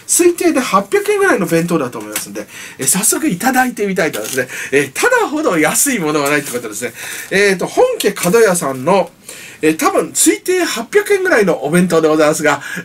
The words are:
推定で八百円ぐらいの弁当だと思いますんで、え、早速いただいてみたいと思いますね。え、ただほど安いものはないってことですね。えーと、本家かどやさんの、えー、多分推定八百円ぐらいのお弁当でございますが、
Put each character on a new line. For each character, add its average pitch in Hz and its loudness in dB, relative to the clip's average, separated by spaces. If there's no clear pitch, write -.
推 349 4
定 339 2
で 285 2
八 202 0
百 415 0
円 403 2
ぐ 403 2
ら 339 2
い - 0
の 180 -2
弁 165 0
当 175 0
だ 123 -4
と 120 -12
思 104 -12
い - -12
ま 107 -6
す - -10
ん - -14
で、 104 -10
え、 135 -4
早 190 0
速 311 0
い 180 -2
た 247 0
だ 254 4
い 240 -6
て 208 -2
み 190 -2
た 185 0
い 151 0
と - -8
思 107 -6
い - -8
ま - -8
す 131 -2
ね。 127 -4
え、 139 2
た - 0
だ 466 2
ほ 302 -4
ど 196 0
安 160 0
い 220 -2
も 151 -2
の 147 0
は 143 0
な 147 2
い - -2
っ - -6
て - -10
こ 123 -6
と 120 -10
で 104 -12
す - -10
ね。 113 -8
え 196 2
ー 190 -2
と、 170 -4
本 415 2
家 214 0
か 175 -2
ど 233 6
や 196 4
さ 147 -4
ん 131 -6
の、 180 2
え 156 2
ー、 160 0
多 320 0
分 285 0
推 - 2
定 370 0
八 233 -6
百 415 2
円 370 0
ぐ 370 0
ら 277 4
い 202 4
の 160 -2
お 147 -2
弁 180 4
当 165 2
で 160 2
ご 156 2
ざ 156 4
い - 4
ま 160 2
す 160 -4
が、 151 0